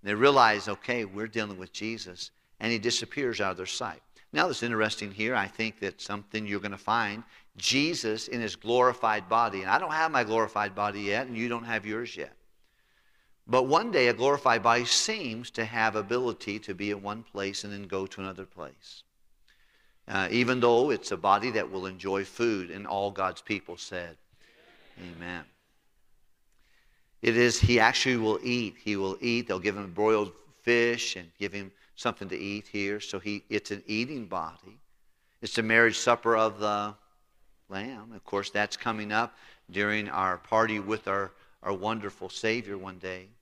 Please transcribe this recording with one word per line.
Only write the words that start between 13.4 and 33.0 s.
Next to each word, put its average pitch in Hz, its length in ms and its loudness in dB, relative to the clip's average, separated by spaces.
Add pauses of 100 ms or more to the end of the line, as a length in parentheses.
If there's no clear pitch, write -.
But 127 160 4
one 165 260 4
day, 139 180 4
a 117 60 4
glorified 123 480 4
body 117 240 4
seems 123 680 -2
to 113 140 -4
have 110 300 0
ability 110 640 -2
to 101 160 -8
be 101 160 -4
in 101 100 -6
one 104 220 -8
place 98 400 -6
and 101 100 -10
then 101 140 -12
go 95 180 -4
to 95 160 -12
another 95 240 -10
place. - 580 -18 (1040)
Uh, 98 220 0
even 123 300 2
though 120 320 6
it's - 200 -2
a 98 60 -4
body 104 320 4
that 107 200 -2
will 92 180 -6
enjoy 95 360 -4
food, 98 460 -2
and 98 160 -12
all 98 240 -2
God's 95 320 -4
people 90 340 -6
said, 87 400 -10 (840)
"Amen." 87 420 -10 (1800)
It 113 120 4
is, 120 240 6
he 120 200 6
actually 123 380 4
will 110 260 2
eat. 123 340 -4
He 107 180 -2
will 95 240 -2
eat. 120 280 -2
They'll 95 120 -2
give 98 160 0
him 98 160 -10
broiled 104 400 2 (300)
fish 120 540 2
and 87 220 -14
give 101 140 -4
him 98 200 -10 (240)
something 101 340 -6
to 90 80 -6
eat 101 300 -6
here. 101 340 -4